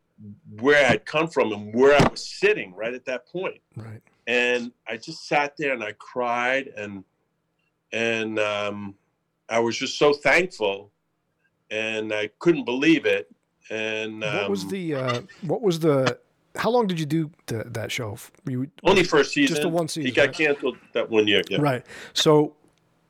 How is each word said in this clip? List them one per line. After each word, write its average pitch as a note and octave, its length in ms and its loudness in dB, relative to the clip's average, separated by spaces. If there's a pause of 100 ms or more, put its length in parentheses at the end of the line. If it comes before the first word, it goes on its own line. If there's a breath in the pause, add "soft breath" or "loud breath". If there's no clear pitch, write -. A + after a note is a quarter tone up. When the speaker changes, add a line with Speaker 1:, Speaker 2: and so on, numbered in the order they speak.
(600)
Speaker 1:
where C#3+ 180 4
I C#3 100 6
had A2+ 180 0
come D#3 220 -2
from A#2+ 240 0
and G#2 220 -8
where C#3 260 8
I C#3 80 6
was - 180 -8
sitting C3 500 -2
right A2+ 180 -6
at B2+ 120 -12
that B2+ 220 -6
point. F3+ 340 -8 (140)
Speaker 2:
Right. A2+ 260 -16 (260)
Speaker 1:
And A#2+ 440 0 (160)
I A#2 100 -8
just - 300 -14
sat C#3+ 300 -2
there C#3+ 160 -2
and A2+ 100 -6
I G#2 100 -8
cried, B2 760 -4 (100)
and, G2+ 260 -10 (880)
and, A2 480 -2
um, G#2 560 -4 (540)
I A2+ 100 0
was A#2 180 0
just C3 200 -6
so D3 160 6
thankful, C3+ 760 0 (800)
and A2 420 -4
I G#2+ 160 -2 (100)
couldn't D#3 260 2
believe C#3+ 400 2
it. G2+ 240 0 (420)
And, A2 500 -6
Speaker 2:
What G#2 300 -2
was G3 120 -4
Speaker 1:
um, G3 60 -8
Speaker 2:
the, F3+ 260 -6
uh, B2+ 260 -2 (200)
what F3+ 200 -4
was F3 180 0
the, C3+ 400 2 (360)
how - 140 -2
long A#3+ 180 2
did F3+ 120 -2
you D#3 80 -4
do D#3 240 -2 (160)
th-, A2+ 180 -6
that A#2 260 -8
show? G#2 260 -8 (280)
You C3 240 -4 (140)
Speaker 1:
Only F#3 200 4
for D#3+ 160 4
a C3+ 60 6
season. C#3+ 300 2
Speaker 2:
Just D3 80 0
the F3+ 60 0
one E3 160 0
Speaker 1:
He D3+ 40 -6
Speaker 2:
season, C3+ 240 -4
Speaker 1:
got C#3+ 140 4
Speaker 2:
right? C3+ 80 -8
Speaker 1:
canceled C#3+ 420 0 (160)
that A#2 160 -2
one G#2+ 180 4
year. G2+ 220 4
Yeah. G2 100 -2
Speaker 2:
Right. C#3 260 0 (280 loud breath)
So D3+ 420 4 (540)